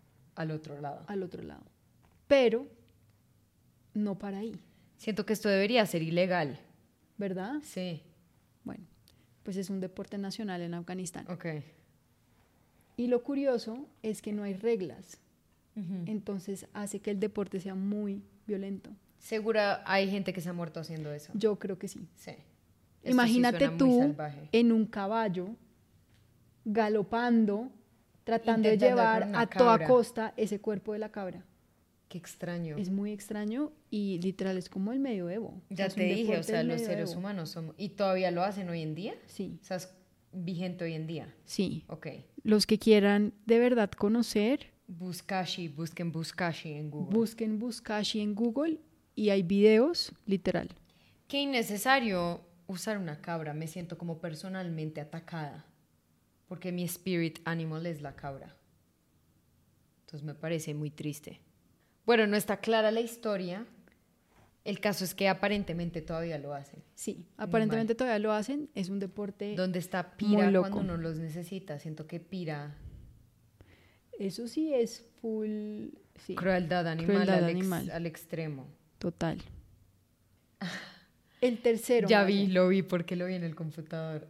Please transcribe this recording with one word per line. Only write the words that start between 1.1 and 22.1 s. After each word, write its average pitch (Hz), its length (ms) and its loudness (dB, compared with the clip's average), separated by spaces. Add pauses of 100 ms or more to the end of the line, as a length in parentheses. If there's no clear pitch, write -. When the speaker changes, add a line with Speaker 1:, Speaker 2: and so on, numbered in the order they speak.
Speaker 2:
otro - 200 -10
lado. - 220 -16 (640)
Pero 262 380 6 (1300)
no 208 240 -2
para 196 200 -8
ahí. 214 160 -8 (440)
Speaker 1:
Siento 208 280 -2
que 220 60 2
esto 214 160 0
debería 202 380 4
ser 165 160 -2
ilegal. 170 580 0 (560)
Speaker 2:
¿Verdad? 202 460 -4
Speaker 1:
Sí. 180 400 -8 (600)
Speaker 2:
Bueno, - 200 -12 (600)
pues 190 120 -6
es 190 140 -6
un 196 100 -4
deporte 190 380 -8
nacional 196 440 -6
en 170 120 -6
Afganistán. 180 560 -8
Speaker 1:
Ok. 175 160 -8 (1500)
Speaker 2:
Y 240 120 -2
lo 240 140 2
curioso 269 680 -2 (140)
es 214 200 -4
que 214 100 -6
no 208 120 -4
hay 196 100 -4
reglas. 196 640 -4 (580)
Speaker 1:
Ujú. 185 300 -6
Speaker 2:
Entonces 202 680 -6
hace 202 280 -8
que 208 120 -4
el 196 80 -2
deporte 202 400 -4
sea 190 160 -8
muy 202 460 -4 (240)
violento. 196 440 -6 (280)
Speaker 1:
Segura 214 680 0
hay 196 240 2
gente 196 220 -2
que 180 80 -6
se 165 80 -6
ha 180 40 -6
muerto 170 280 -6
haciendo 156 320 -8
eso. 147 220 -12
Speaker 2:
Yo 208 240 2
creo 190 200 -6
que 202 100 -10
sí. - 260 -14